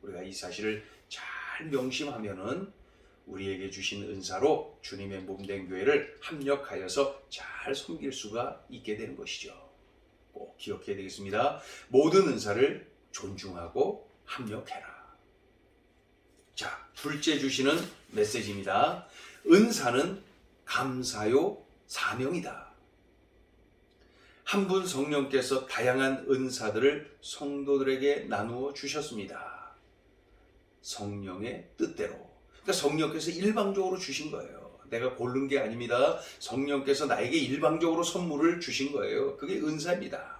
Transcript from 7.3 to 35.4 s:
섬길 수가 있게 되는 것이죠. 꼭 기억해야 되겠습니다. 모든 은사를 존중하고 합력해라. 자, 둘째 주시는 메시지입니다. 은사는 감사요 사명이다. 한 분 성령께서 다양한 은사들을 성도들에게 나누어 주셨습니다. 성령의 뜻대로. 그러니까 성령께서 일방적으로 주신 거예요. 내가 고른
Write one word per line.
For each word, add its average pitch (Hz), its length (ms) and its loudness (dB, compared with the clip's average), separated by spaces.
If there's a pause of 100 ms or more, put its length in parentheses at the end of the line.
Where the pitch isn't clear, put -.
섬길 143 380 -6
수가 110 580 -6
있게 110 260 -6
되는 110 200 -8
것이죠. - 360 -10 (800)
꼭 - 260 -14
기억해야 101 380 -6
되겠습니다. 98 640 -2 (280)
모든 160 400 8
은사를 110 600 2 (200)
존중하고 92 1000 -4 (140)
합력해라. - 920 -10 (1400)
자, - 400 -8
둘째 147 440 -2
주시는 135 380 2 (360)
메시지입니다. 104 960 0 (440)
은사는 180 720 6 (420)
감사요 127 1000 0 (220)
사명이다. - 800 -4 (1800)
한 196 240 2
분 185 180 4
성령께서 135 800 2
다양한 131 640 2
은사들을 131 880 2
성도들에게 139 1080 0
나누어 120 460 -2
주셨습니다. 123 1000 -8 (1080)
성령의 101 960 -8
뜻대로. - 380 -2 (380)
그러니까 - 200 -2
성령께서 156 580 2
일방적으로 196 680 2
주신 151 320 -6
거예요. - 480 -12 (100)
내가 - 280 -2
고른 127 320 0